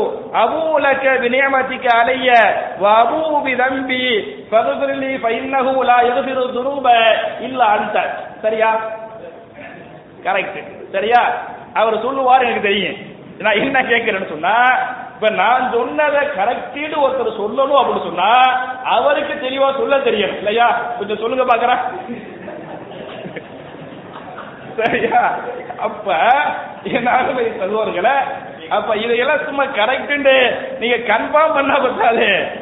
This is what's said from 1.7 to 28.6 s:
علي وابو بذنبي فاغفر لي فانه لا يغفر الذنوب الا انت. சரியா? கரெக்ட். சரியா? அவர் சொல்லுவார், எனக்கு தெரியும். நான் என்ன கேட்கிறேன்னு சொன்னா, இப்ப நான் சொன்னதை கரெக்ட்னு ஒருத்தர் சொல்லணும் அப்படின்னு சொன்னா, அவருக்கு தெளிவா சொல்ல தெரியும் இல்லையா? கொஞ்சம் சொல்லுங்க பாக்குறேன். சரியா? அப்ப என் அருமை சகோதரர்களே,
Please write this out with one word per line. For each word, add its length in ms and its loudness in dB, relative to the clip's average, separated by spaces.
علي 340 2
وابو 640 4
بذنبي 640 0
فاغفر 380 2
لي 280 -4
فانه 640 0
لا 160 6
يغفر 420 0
الذنوب 440 -2
الا 340 0
انت. 260 0
சரியா? 380 2
கரெக்ட். 380 -2
சரியா? 400 4
அவர் 280 2
சொல்லுவார், 400 4
எனக்கு 180 0
தெரியும். 360 0
நான் 220 2
என்ன 220 2
கேட்கிறேன்னு 460 -2
சொன்னா, 500 2
இப்ப 160 0
நான் 420 2
சொன்னதை 480 0
கரெக்ட்னு 760 -4
ஒருத்தர் 440 0
சொல்லணும் 340 0
அப்படின்னு 280 2
சொன்னா, 580 4
அவருக்கு 640 0
தெளிவா 300 0
சொல்ல 220 2
தெரியும் 380 0
இல்லையா? 440 2
கொஞ்சம் 180 -4
சொல்லுங்க 400 0
பாக்குறேன். 220 2
சரியா? 580 2
அப்ப 380 -4
என் 240 -2
அருமை 380 0
சகோதரர்களே, 680 0